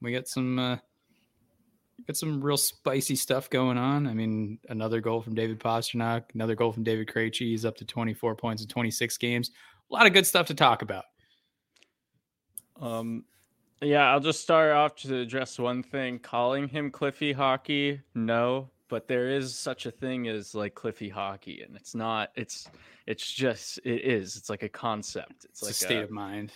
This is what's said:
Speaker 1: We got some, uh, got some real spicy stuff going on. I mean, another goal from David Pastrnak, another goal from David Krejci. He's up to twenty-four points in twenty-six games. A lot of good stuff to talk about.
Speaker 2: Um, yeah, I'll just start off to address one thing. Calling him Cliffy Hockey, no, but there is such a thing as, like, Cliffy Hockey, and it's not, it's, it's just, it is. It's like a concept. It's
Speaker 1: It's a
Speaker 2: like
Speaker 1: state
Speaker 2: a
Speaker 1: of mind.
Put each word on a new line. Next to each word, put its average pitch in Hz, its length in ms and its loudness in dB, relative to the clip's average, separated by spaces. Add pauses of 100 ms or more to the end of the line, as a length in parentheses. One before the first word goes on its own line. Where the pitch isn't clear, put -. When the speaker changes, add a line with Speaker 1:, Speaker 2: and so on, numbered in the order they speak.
Speaker 1:
We 120 100 -4
got 127 160 -2
some, 127 320 -2
uh, 123 180 0 (1300)
got 151 100 -6
some 151 240 -2
real 143 160 4
spicy - 580 0
stuff 131 340 0
going 127 280 4
on. 139 300 2
I 117 60 -2
mean, 110 460 -2 (100)
another 110 320 0
goal 113 200 0
from 117 140 -6
David 113 240 0
Pastrnak, 117 760 0
another 113 220 0
goal 117 160 2
from 110 120 -4
David 110 240 0
Krejci. 113 340 -2
He's 113 240 0
up 110 120 -2
to 113 80 -14
twenty-four 113 500 -2
points 110 260 -4
in 107 60 -10
twenty-six 117 500 -2
games. 120 340 -2 (380)
A - 40 -6
lot 226 120 8
of 190 80 8
good 190 140 6
stuff 175 200 4
to 160 60 -4
talk 135 280 6
about. 98 240 -6 (1700)
Speaker 2:
Um, 117 460 -6 (560)
yeah, 143 300 6
I'll 143 100 6
just 151 200 0
start 160 300 6
off 147 260 4
to 135 200 -4
address 123 420 -4
one 123 240 0
thing. 127 360 -4
Calling 127 500 0
him 143 220 -4
Cliffy 143 420 -2
Hockey, 139 680 0 (140)
no, 120 560 2 (180)
but 117 200 -6
there 127 220 0
is 131 240 -2
such - 320 -6
a 95 60 -6
thing 127 380 -6
as, 110 260 -8
like, 104 200 -4
Cliffy 107 340 -8
Hockey, 98 520 -8
and - 140 -18
it's - 180 -18
not, 110 420 -2
it's, - 340 -10 (360)
it's - 240 -6
just, - 500 -2
it 120 260 -4
is. 104 320 -2
It's - 120 -12
like 107 140 -6
a 107 60 -6
concept. - 760 -8
It's - 20 -20
Speaker 1:
It's - 160 -20
a 110 40 -8
Speaker 2:
like 104 100 -6
Speaker 1:
state - 220 0
Speaker 2:
a 107 60 -4
Speaker 1:
of 104 80 -10
mind. 104 440 -10